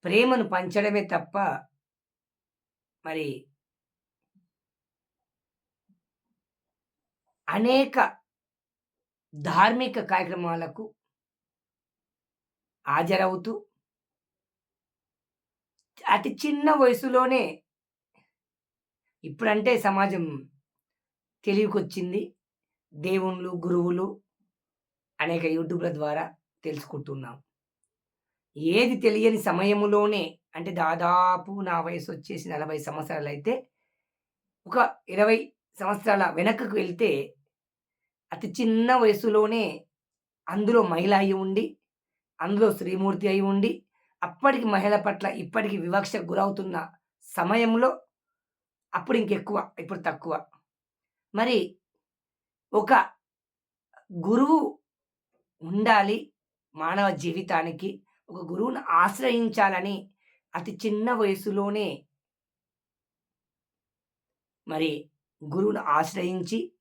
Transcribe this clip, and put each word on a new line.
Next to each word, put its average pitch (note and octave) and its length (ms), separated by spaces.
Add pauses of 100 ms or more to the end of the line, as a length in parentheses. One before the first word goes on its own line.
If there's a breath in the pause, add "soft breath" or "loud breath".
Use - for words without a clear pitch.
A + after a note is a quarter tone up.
ప్రేమను A#3 440
పంచడమే G3+ 560
తప్ప E3+ 300 (1700)
మరి D#3 240 (4000)
అనేక B3 480 (1400)
ధార్మిక G#3 720
కార్యక్రమాలకు F3 760 (2000)
హాజరవుతూ F#3 680 (2500)
అతి G3+ 340
చిన్న D4 320 (140)
వయసులోనే, B3+ 640 (1800)
ఇప్పుడంటే G#3+ 580
సమాజం G3 420 (1200)
తెలివికొచ్చింది, G3+ 760 (720)
దేవుళ్ళు, F#3 560 (140)
గురువులు F3 440 (1120)
అనేక E3+ 260
యూట్యూబ్ల E3 480
ద్వారా D3+ 300 (400)
తెలుసుకుంటున్నాం. C#3 720 (1200)
ఏది G#3 420
తెలియని A3 500
సమయములోనే, G#3 760 (320)
అంటే E3+ 160
దాదాపు F3 800 (100)
నా F3+ 200
వయసు E3 300
వచ్చేసి D#3 380
నలభై D#3 280
సంవత్సరాలు D3+ 540
అయితే, D3 220 (1120)
ఒక G#3+ 100 (320)
ఇరవై G#3 280 (400)
సంవత్సరాల G3+ 460 (120)
వెనకకు G#3 400
వెళ్తే F3+ 340 (1200)
అతి E3+ 200
చిన్న A3+ 440
వయసులోనే G#3+ 680 (840)
అందులో G#3+ 360
మహిళ F3+ 320
అయి G3 180
ఉండి, F#3+ 320 (760)
అందులో G3+ 320
స్త్రీమూర్తి F#3+ 560
అయి G3 140
ఉండి, G3 300 (500)
అప్పటికి A#3+ 440
మహిళ G#3 300
పట్ల G3+ 320
ఇప్పటికి G3 500
వివక్షకు F3+ 540
గురవుతున్న F#3+ 460 (500)
సమయంలో A3+ 600 (1040)
అప్పుడు G#3 240
ఇంకెక్కువ, G3 400 (220)
ఇప్పుడు E3+ 200
తక్కువ. D#3+ 340 (1000)
మరి A3+ 260 (1120)
ఒక G#3+ 200 (1300)
గురువు C#4 320 (1000)
ఉండాలి G3+ 560 (580)
మానవ F3+ 340
జీవితానికి. E3+ 800 (400)
ఒక E3+ 180
గురువును A#3 340 (160)
ఆశ్రయించాలని G3+ 1000 (580)
అతి E3+ 180 (120)
చిన్న G#3+ 300
వయసులోనే G3+ 720 (2750)
మరి D#3+ 240 (500)
గురువును F#3 400 (140)
ఆశ్రయించి F3+ 640 (220)